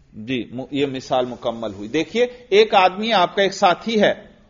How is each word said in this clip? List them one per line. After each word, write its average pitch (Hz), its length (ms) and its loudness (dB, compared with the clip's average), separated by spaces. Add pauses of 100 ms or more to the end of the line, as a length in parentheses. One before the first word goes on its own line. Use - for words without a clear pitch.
(160)
जी, 110 360 -8
मु-, 127 200 -10
ये 143 140 0
मिसाल 131 400 -2
मुकम्मल 113 460 -8
हुई। 101 160 -12
देखिए, 190 640 -4
एक 214 220 4
आदमी 190 360 2
आपका 190 320 2
एक 190 100 0
साथी 208 440 2
है, 190 340 2 (200)